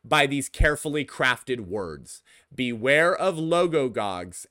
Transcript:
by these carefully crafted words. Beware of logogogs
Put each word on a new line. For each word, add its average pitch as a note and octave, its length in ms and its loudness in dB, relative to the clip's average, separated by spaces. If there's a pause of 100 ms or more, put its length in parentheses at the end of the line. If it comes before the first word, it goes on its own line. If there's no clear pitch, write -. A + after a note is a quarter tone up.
by C#3+ 220 4
these C#3 240 -4
carefully D3+ 520 0
crafted B2+ 580 -2
words. F2 640 -10 (320)
Beware C3 640 2
of F#3 200 0
logogogs C3 1160 -2